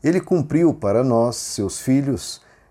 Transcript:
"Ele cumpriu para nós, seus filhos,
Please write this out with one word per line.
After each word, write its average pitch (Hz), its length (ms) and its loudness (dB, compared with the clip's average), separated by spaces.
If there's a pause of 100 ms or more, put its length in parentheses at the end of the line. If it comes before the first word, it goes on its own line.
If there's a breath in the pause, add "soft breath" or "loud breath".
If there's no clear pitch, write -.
"Ele 170 160 2
cumpriu 160 540 2
para 107 300 0
nós, 117 320 2
seus - 440 -6
filhos, 135 640 -2 (300 soft breath)